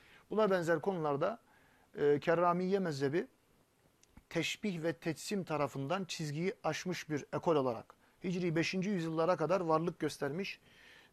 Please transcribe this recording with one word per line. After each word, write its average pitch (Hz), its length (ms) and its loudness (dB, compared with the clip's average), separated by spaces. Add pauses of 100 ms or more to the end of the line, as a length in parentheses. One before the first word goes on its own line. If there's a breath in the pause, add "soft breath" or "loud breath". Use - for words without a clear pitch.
(300 loud breath)
Buna 208 200 2
benzer 170 300 2
konularda, 165 580 0 (600 soft breath)
e, 147 220 6
Kerramiye 180 580 2
mezhebi 160 480 0 (1000)
teşbih 170 540 -4
ve 165 100 0
teçsim 170 520 -6
tarafından 143 600 -2
çizgiyi 160 500 -4 (100)
aşmış 160 460 -4
bir 143 220 -2
ekol 156 240 2
olarak 123 380 0 (300 soft breath)
Hicri 175 320 -2
beşinci 185 340 0
yüzyıllara 165 460 2
kadar 160 240 2
varlık 160 380 0
göstermiş, 147 640 -4 (520 loud breath)